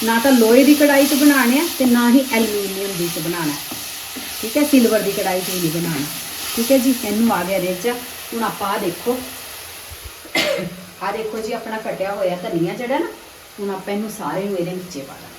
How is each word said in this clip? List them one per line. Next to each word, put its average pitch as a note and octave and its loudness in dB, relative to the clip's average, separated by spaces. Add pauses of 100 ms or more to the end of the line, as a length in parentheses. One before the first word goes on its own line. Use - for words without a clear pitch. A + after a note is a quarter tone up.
ਨਾ A3+ 2
ਤਾਂ C4+ 6
ਲੋਹੇ A#3 8
ਦੀ D4 8
ਕੜਾਹੀ C#4+ 6
'ਚ D4+ 2
ਬਣਾਉਣੇ C4+ 6
ਆ E4 0 (160)
ਤੇ C4 4
ਨਾ A#3+ 4
ਹੀ C4 6 (100)
ਐਲੂਮੀਨੀਅਮ G3 -2
ਦੀ E3+ -2
'ਚ E3+ -6
ਬਣਾਉਣਾ, E3 -2 (880)
ਠੀਕ A3+ -2
ਹੈ, D4 4
ਸਿਲਵਰ A#3 6
ਦੀ G3 -2
ਕੜਾਹੀ F#3 -2
'ਚ F3+ -6
ਵੀ F#3 -4
ਨਹੀਂ E3 0
ਬਣਾਉਣਾ, E3 -2 (500)
ਠੀਕ A#3 0
ਹੈ C4+ 6
ਜੀ। B3+ 4 (120)
ਇਹਨੂੰ G#3+ 2
ਆ F3+ 0
ਗਿਆ F#3+ -2
ਰਿੱਝ। F3+ -2
ਹੁਣ - -6
ਆਪਾਂ G3+ -4
ਆਹ G3+ -2
ਦੇਖੋ, G3+ -4 (1900)
ਆਹ G3 -4
ਦੇਖੋ A3 -6
ਜੀ A3 -6
ਆਪਣਾ A3 -8
ਕੱਟਿਆ F#3+ -6
ਹੋਇਆ F#3 -2
ਧਨੀਆ F3 -2
ਜਿਹੜਾ B3 -4
ਨਾ, E4+ -2 (520)
ਹੁਣ G3+ -6
ਆਪਾਂ G3 -6
ਇਹਨੂੰ G#3 -4
ਸਾਰੇ - -6
ਨੂੰ G3+ -4
ਇਹਦੇ E3+ -4
ਵਿੱਚੇ F3+ -10
ਪਾ - -14
ਦਾਂਗੇ। - -18